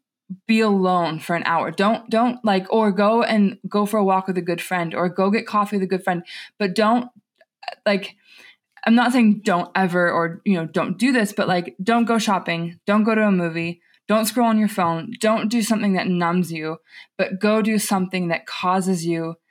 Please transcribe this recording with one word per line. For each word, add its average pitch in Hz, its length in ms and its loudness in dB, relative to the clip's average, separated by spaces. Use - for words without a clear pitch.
be 220 140 2
alone 185 580 2
for 170 160 -4
an 165 120 -4
hour. 160 240 0
Don't, 202 400 -2
don't, 240 340 0
like, 190 260 2
or 220 220 2
go 208 300 2
and 208 340 2
go 208 200 0
for 220 100 -2
a 208 80 2
walk 190 220 2
with 185 100 -2
a 175 60 -2
good 170 180 -4
friend, 170 340 -4
or 175 140 0
go 190 220 0
get 226 160 0
coffee 208 300 -2
with 190 80 0
a - 20 -4
good 185 180 -4
friend. 175 200 -2
But 196 160 -2
don't, 226 340 2
like, 196 300 -2
I'm 226 100 4
not 240 180 4
saying 220 300 4
don't 180 320 -2
ever, 180 360 2
or, 165 340 -2
you 165 100 2
know, 165 120 -2
don't 170 320 -4
do 254 120 2
this, 226 220 0
but, - 160 -2
like, 180 340 -2
don't 233 220 2
go 226 140 2
shopping, 170 680 -2
don't 208 180 4
go 226 100 2
to 214 80 2
a 208 100 4
movie, 170 480 -2
don't 214 180 2
scroll 233 220 0
on 220 100 2
your 214 100 2
phone, 165 520 -2
don't 220 280 0
do 233 140 0
something 202 320 0
that 185 140 -2
numbs 175 440 0
you, 160 260 -8
but 190 240 -4
go 214 220 2
do 214 160 0
something 185 500 -2
that 165 160 -4
causes 185 600 -2
you 165 300 -4